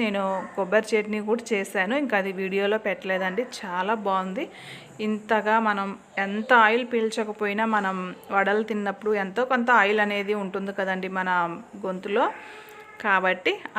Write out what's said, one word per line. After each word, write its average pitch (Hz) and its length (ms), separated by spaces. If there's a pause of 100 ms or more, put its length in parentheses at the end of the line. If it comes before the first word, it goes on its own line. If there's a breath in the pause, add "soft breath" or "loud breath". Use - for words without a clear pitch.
నేను 202 180 (340)
కొబ్బరి 202 360
చట్నీ 214 360
కూడా 233 240
చేశాను, 196 520
ఇంకా 233 180
అది 196 180
వీడియోలో 196 480
పెట్టలేదండి. 185 560 (160)
చాలా 190 360 (120)
బాగుంది. 190 380 (600 loud breath)
ఇంతగా 214 500 (100)
మనం 202 220 (360)
ఎంత 214 260 (160)
ఆయిల్ 233 260
పీల్చకపోయినా 214 720 (100)
మనం 190 240 (380)
వడలు 202 340
తిన్నప్పుడు 208 420 (120)
ఎంతో 190 280
కొంత 240 160 (140)
ఆయిల్ 208 240
అనేది 202 380
ఉంటుంది 196 340
కదండి 190 400
మన 185 120 (540)
గొంతులో, 202 400 (800 loud breath)
కాబట్టి 190 500 (240)